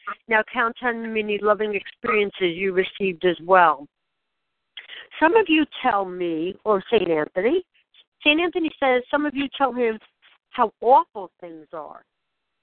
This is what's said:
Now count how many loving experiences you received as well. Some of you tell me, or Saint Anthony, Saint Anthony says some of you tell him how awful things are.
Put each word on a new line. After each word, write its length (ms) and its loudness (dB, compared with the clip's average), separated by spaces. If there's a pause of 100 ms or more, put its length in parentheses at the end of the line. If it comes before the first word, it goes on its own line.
(280)
Now 140 2 (100)
count 280 -2
how 120 -2
many 480 -4
loving 340 0
experiences 840 -2
you 160 -2
received 520 -4
as 200 2
well. 420 4 (1300)
Some 180 2
of 120 4
you 160 4 (180)
tell 220 0
me, 600 -6
or 260 2
Saint 180 2
Anthony, 560 0 (580)
Saint 180 2
Anthony 380 -2
says 320 2
some 140 -2
of 100 -4
you 220 -4
tell 160 0
him 260 -2 (520)
how 300 0
awful 500 2 (100)
things 320 -18
are. 320 -16 (580)